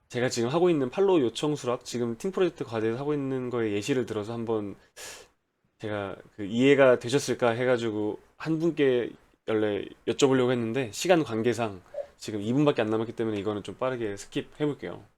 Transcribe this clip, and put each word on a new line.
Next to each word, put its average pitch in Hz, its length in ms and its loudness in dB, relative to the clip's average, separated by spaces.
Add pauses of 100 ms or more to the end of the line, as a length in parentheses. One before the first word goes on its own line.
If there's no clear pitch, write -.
제가 123 200 -2
지금 117 200 0
하고 170 200 2
있는 139 200 0
팔로우 190 320 2
요청 147 340 0
수락, 123 280 -4
지금 117 340 -4
팀 190 140 -6
프로젝트 185 320 -2
과제에서 113 340 -2
하고 143 160 -2
있는 131 360 -4
거에 117 240 0
예시를 120 320 0
들어서 107 280 -6
한번 110 420 -4 (1040)
제가 104 360 -6 (200)
그 104 100 -6
이해가 127 540 6
되셨을까 123 520 0
해가지고 113 680 0 (180)
한 156 220 -4
분께 147 520 2 (360)
원래 107 380 0 (220)
여쭤보려고 127 440 4
했는데 117 400 -2
시간 170 320 2
관계상 110 580 -2 (360)
지금 104 240 -8
이 107 120 -2
분밖에 143 280 4
안 107 80 0
남았기 110 260 -2
때문에 110 240 -2
이거는 101 240 -4
좀 98 120 -12
빠르게 117 400 -4
스킵해볼게요. 107 880 -8 (140)